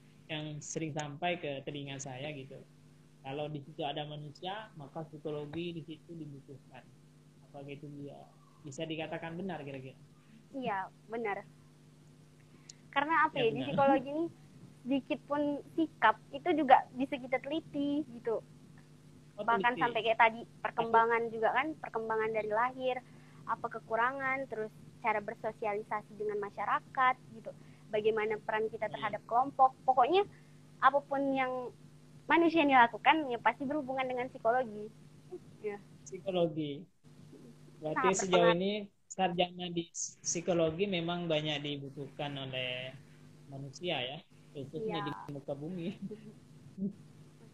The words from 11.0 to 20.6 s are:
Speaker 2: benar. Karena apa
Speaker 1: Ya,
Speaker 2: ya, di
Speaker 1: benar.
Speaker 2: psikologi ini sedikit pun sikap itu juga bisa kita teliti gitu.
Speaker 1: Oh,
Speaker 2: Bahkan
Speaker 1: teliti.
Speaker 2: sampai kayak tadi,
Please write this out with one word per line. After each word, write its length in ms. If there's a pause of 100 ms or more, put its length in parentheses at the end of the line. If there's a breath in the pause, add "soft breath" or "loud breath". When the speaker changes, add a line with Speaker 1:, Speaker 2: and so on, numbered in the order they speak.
Speaker 2:
benar. 320 (1500 loud breath)
Karena 320
apa 160
Speaker 1:
Ya, 80
Speaker 2:
ya, 0
di 80
Speaker 1:
benar. 160
Speaker 2:
psikologi 400
ini 120 (600)
sedikit 400
pun 160 (320)
sikap 420 (140)
itu 200 (120)
juga 320
bisa 240
kita 240
teliti 640 (160)
gitu. 160 (960)
Speaker 1:
Oh, 80
Speaker 2:
Bahkan 320
Speaker 1:
teliti. 80
Speaker 2:
sampai 240
kayak 160
tadi, 200 (200)